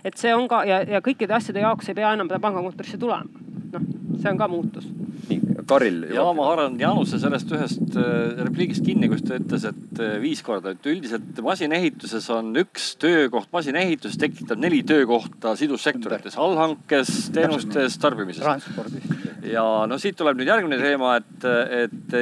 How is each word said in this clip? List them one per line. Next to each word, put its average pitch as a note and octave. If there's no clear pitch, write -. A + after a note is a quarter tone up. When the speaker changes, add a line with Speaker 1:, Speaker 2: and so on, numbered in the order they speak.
Speaker 1:
et G3
see A#3
on A#3+
ka, A#3
ja, F#3+
ja G3
kõikide A3
asjade G#3
jaoks G#3+
ei F#3
pea G#3+
enam F#3+
pangakontorisse F#3
tulema. A#3
Noh, -
see G3+
on F#3
ka G#3
muutus. E3+
Speaker 2:
Nii, -
Karil A#2
Speaker 3:
Jaa, E2
Speaker 2:
jõuab. E3
Speaker 3:
ma C#3
haaran C#3+
Jaanuse D3+
sellest C#3+
ühest, D3+
äh, A#2+
repliigist E3+
kinni, -
kus -
ta B2+
ütles, -
et, -
äh, G#2+
viis C#3+
korda, F#2+
et C#3
üldiselt A2+
masinehituses D3+
on A2+
üks -
töökoht, C#3
masinehituses D#3+
tekitab B2
neli D#3
töökohta A#2
sidussektorites, A#2+
allhankes, D#3
teenustes, D3
tarbimises. A2
Speaker 4:
Transpordis. -
Speaker 3:
Ja A2+
no B2
siit G3+
tuleb C#3+
nüüd C3+
järgmine E3+
teema, C3+
et, -
et -